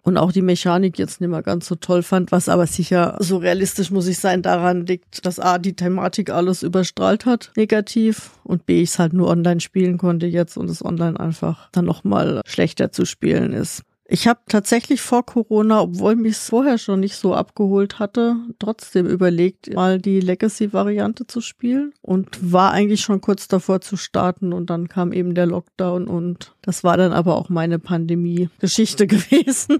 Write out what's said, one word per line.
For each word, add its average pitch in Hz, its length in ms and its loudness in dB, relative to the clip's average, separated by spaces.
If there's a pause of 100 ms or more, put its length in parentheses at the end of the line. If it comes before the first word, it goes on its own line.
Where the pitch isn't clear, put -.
und 180 140 2
auch 175 140 2
die 190 100 2
Mechanik 180 560 2
jetzt - 220 -6
nicht 175 100 -4
mehr 160 140 -4
ganz - 240 -4
so 175 80 -4
toll 175 280 0
fand, 185 280 0
was 180 160 2
aber 170 200 4
sicher, 175 520 0
so 185 180 0
realistisch 185 540 0
muss 185 160 0
ich 180 120 -2
sein, 180 220 0
daran 180 440 2
liegt, - 400 -6
dass 180 140 -4
A, 180 180 2
die 180 180 -4
Thematik 180 540 -2
alles 175 340 0
überstrahlt 185 640 0
hat, 240 300 0
negativ, 220 760 0 (120)
und - 220 -2
B, 175 160 4
ich's 170 180 0
halt 165 140 2
nur 180 160 2
online 170 300 2
spielen 180 380 0
konnte 170 280 0
jetzt 170 320 -2
und 180 120 -6
es 165 140 -8
online 170 360 -2
einfach 165 520 -4
dann 175 140 0
nochmal 175 600 0
schlechter - 460 -2
zu - 140 -2
spielen - 480 -2
ist. - 300 -6 (300)
Ich - 140 2
hab - 220 0
tatsächlich 233 520 0
vor 247 240 0
Corona, 220 540 2
obwohl 190 380 2
mich's 220 320 -2
vorher 247 280 2
schon 196 220 -2
nicht 196 160 -2
so 185 180 0
abgeholt 196 640 0
hatte, 233 380 0 (240)
trotzdem 196 460 -2
überlegt, 180 680 0
mal 185 280 0
die 196 180 0
Legacy-Variante 202 1080 -2
zu - 120 -10
spielen 269 600 -4
und 190 260 -2 (140)
war 180 320 4
eigentlich 202 260 2
schon 196 220 -2
kurz - 260 -2
davor 190 320 0
zu - 160 -8
starten 180 560 -2
und 175 180 -4
dann 170 200 -4
kam 175 240 -2
eben 180 200 -2
der 175 120 2
Lockdown 180 640 -4
und 175 520 -6
das - 220 -4
war 175 140 4
dann 180 160 4
aber 175 240 2
auch - 100 -4
meine 170 320 -2
Pandemie-Geschichte 175 1300 0
<laughs> - 0 -
gewesen. 262 720 2